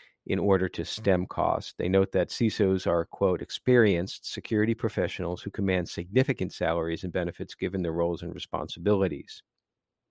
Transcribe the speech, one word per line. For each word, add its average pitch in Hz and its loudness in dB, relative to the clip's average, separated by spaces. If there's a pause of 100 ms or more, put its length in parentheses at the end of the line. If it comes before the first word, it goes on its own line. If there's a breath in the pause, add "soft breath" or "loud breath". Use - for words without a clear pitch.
(260 loud breath)
in 95 -2
order 92 2
to - -6
stem 92 2
costs. - 0
They 90 -2
note 95 4
that 92 2
cisos 98 2
are, 85 2
quote, 92 0
"experienced 104 2
security 107 0
professionals 90 -2
who - -10
command 95 0
significant 95 -2
salaries 85 -2
and 87 -6
benefits 87 -6
given 95 -4
their 85 -2
roles 85 0
and 85 -8
responsibilities." 82 -2 (680)